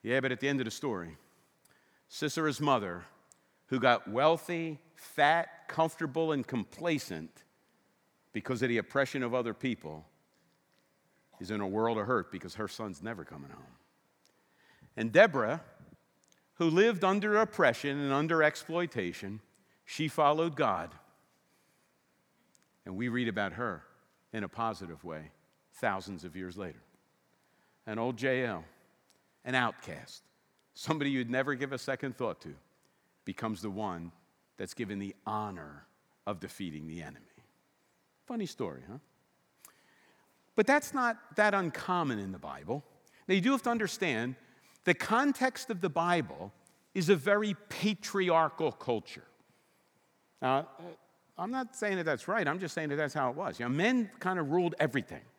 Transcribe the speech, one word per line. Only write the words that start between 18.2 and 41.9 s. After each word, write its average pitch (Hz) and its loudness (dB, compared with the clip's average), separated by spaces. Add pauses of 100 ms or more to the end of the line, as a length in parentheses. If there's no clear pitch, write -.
exploitation, 113 -2 (440)
she - -4
followed 156 4
God. 95 0 (1900)
And 95 -10
we 120 -4
read 120 -2
about 98 -2
her 107 -6 (480)
in 107 -4
a 92 -8
positive 98 -6
way 78 -10 (440)
thousands 95 -2
of 85 -12
years 92 -8
later. 95 -10 (1040)
And 107 -4
old 120 0
J 127 2
L, 92 -4 (800)
an 127 -2
outcast, - -4 (520)
somebody 147 -2
you'd 127 -2
never 131 0
give 135 -6
a 127 -6
second 135 -6
thought 107 -4
to, 73 -14 (720)
becomes 98 -6
the 104 -6
one 90 -6 (460)
that's - -10
given 101 -6
the 98 -8 (120)
honor 92 -8 (400)
of 101 -6
defeating 80 -10
the 82 -10
enemy. 71 -16 (1000)
Funny 226 -4
story, 73 -8
huh? 120 -12 (1600)
But 214 4
that's 294 4
not 240 -2
that 208 6
uncommon 170 0